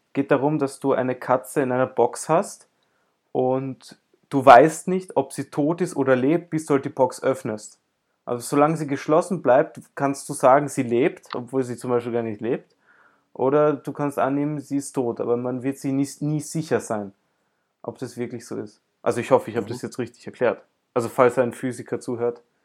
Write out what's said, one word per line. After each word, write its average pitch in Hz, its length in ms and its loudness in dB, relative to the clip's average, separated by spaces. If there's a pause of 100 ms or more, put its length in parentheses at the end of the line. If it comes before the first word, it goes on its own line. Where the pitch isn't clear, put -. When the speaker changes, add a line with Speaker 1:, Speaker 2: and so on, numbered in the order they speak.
(120)
Speaker 1:
geht 139 180 -2
darum, 147 280 2
dass 139 220 -4
du 139 120 0
eine 127 240 0
Katze 127 460 -2
in 127 100 -2
einer 127 140 2
Box - 420 -2
hast 180 400 -2 (640)
und 131 680 -4 (300)
du 135 160 0
weißt 135 440 8
nicht, 185 280 -4
ob 139 160 0
sie - 180 -10
tot 156 300 -2
ist 175 160 -4
oder 135 200 4
lebt, 156 340 0
bis 156 160 -4
du 147 80 2
halt 139 100 0
die 147 60 -8
Box 127 320 0
öffnest. 123 560 -4 (480)
Also 123 160 -4
solange 147 340 2
sie 151 100 -6
geschlossen 156 560 0
bleibt, 135 380 4 (160)
kannst 139 320 -4
du 147 60 -10
sagen, 139 340 4
sie 131 160 -4
lebt, 120 500 -2
obwohl 127 300 -4
sie 120 120 -8
zum 127 140 -8
Beispiel 120 220 -2
gar 117 100 -2
nicht 110 180 -8
lebt. 117 340 -6 (600)
Oder 147 400 2
du 139 180 -10
kannst 143 260 -4
annehmen, 143 420 -2
sie 139 160 -6
ist 135 160 -6
tot, 120 280 -2
aber 117 160 0
man 123 280 -6
wird 135 140 -4
sie 139 120 -6
nie, 139 180 0 (120)
nie 151 200 -2
sicher 151 380 -4
sein, 104 340 -6 (720)
ob 113 160 -10
das 117 180 -12
wirklich 120 300 -8
so 110 100 -12
ist. 110 240 -12 (220)
Also 117 180 0
ich 117 120 -2
hoffe, - 180 2
ich 107 60 -10
habe 107 100 -2
Speaker 2:
Mhm. 107 40 -10
Speaker 1:
das 123 120 -10
jetzt 117 160 -10
richtig - 260 -10
erklärt. 110 380 -2 (320)
Also 117 140 -2
falls 123 280 4
ein 120 160 0
Physiker 123 460 -8
zuhört, 120 440 -6 (220)